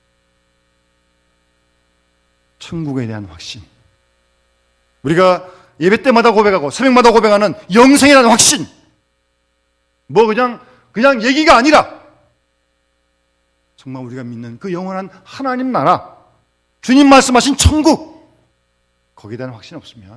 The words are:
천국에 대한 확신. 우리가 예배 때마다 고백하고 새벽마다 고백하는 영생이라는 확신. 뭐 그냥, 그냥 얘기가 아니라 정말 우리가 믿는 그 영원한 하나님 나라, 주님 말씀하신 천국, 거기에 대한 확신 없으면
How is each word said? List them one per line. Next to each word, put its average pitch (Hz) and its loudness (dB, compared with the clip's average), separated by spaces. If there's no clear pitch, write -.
천국에 143 -10
대한 107 -12
확신. 85 -20
우리가 165 0
예배 196 -2
때마다 233 2
고백하고 190 0
새벽마다 240 2
고백하는 208 2
영생이라는 262 4
확신. 226 0
뭐 208 2
그냥, 233 -4
그냥 240 0
얘기가 277 2
아니라 254 0
정말 131 -18
우리가 123 -16
믿는 117 -16
그 190 -12
영원한 185 -10
하나님 262 -10
나라, 175 -4
주님 277 2
말씀하신 254 2
천국, - -2
거기에 107 -16
대한 127 -12
확신 107 -20
없으면 95 -20